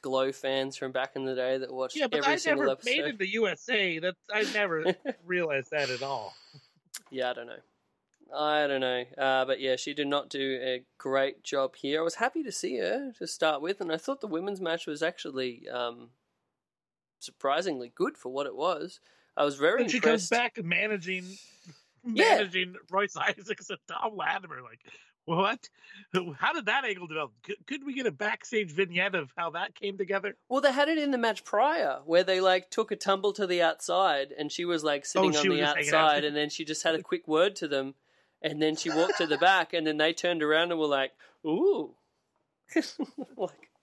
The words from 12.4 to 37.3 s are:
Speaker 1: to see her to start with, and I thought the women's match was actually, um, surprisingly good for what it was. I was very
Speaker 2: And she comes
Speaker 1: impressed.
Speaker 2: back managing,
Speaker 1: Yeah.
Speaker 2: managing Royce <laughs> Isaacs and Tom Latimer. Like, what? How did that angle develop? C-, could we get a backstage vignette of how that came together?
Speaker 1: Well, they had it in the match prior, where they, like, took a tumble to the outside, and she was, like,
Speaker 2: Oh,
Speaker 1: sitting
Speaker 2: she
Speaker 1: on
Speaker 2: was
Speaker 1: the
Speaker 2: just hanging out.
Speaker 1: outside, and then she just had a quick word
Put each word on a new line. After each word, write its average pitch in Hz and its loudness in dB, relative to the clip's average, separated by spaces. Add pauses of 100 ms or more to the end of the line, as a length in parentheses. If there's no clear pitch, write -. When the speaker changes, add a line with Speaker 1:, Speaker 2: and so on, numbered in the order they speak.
Speaker 1:
to 226 -8
see 151 -4
her 233 -2
to 175 -10
start 151 0
with, 190 -4
and 175 -4
I 160 0
thought 269 -4
the 214 -8
women's 190 -4
match 170 -4
was 151 -6
actually, 131 -4
um, 120 -6 (1120)
surprisingly 139 -2
good 226 -2
for 127 -12
what 139 -4
it 98 -10
was. 165 -4 (360)
I 147 2
was 143 0
very 175 4
Speaker 2:
And 233 0
she 247 0
comes 226 4
Speaker 1:
impressed. 175 -4
Speaker 2:
back 233 0
managing, 185 -4 (760)
Speaker 1:
Yeah. 370 6
Speaker 2:
managing 185 -2 (120)
Royce 190 0
<laughs> 143 -4
Isaacs 202 -4
and 180 -10
Tom 214 -6
Latimer. 160 -4
Like, 117 -20 (440)
what? 196 0 (680)
How 254 0
did 285 -4
that 254 0
angle 185 -6
develop? 151 -6 (120)
C-, 202 -10 (100)
could 277 -8
we 277 -8
get 254 -2
a 180 -2
backstage 208 -4
vignette 185 -2
of 143 -4
how 170 -4
that 175 -6
came 196 -8
together? 196 -4 (120)
Speaker 1:
Well, 269 0
they 285 6
had 285 2
it 320 2
in 285 0
the 254 2
match 226 0
prior, 214 2
where 170 4
they, 185 2
like, 185 4
took 220 -2
a 196 -4
tumble 196 2
to 196 -2
the 175 2
outside, 160 2
and 151 -6
she 175 -4
was, 165 0
like, 143 0
Speaker 2:
Oh, - -10
Speaker 1:
sitting 190 4
Speaker 2:
she 147 2
Speaker 1:
on - -
Speaker 2:
was 147 2
Speaker 1:
the 147 2
Speaker 2:
just 147 2
hanging 147 0
out. 156 6
Speaker 1:
outside, 147 4
and 147 -2
then 147 0
she 160 -8
just 151 -6
had 165 4
a 170 0
quick 180 -4
word 175 4